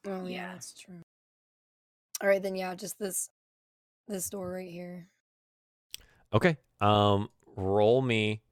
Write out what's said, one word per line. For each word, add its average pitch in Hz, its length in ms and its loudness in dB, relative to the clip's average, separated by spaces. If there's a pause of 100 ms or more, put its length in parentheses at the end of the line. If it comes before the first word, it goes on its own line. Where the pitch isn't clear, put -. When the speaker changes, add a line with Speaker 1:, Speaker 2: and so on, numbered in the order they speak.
Speaker 1:
Oh, 185 200 -6
yeah, - 20 -6 (140)
Speaker 2:
Yeah. 185 100 -10
Speaker 1:
that's - 220 -14
true. 175 260 -18 (1200)
All 202 60 2
right, 196 140 6
then, 190 140 -4
yeah, 185 180 -6
just 180 240 -10
this, 190 320 -4 (760)
this 190 220 -6
door 190 220 -8
right 185 200 -8
here. 175 380 -12 (1200)
Speaker 3:
Okay. 156 260 2 (220)
Um, 104 500 4 (260)
roll 104 460 4
me 107 500 0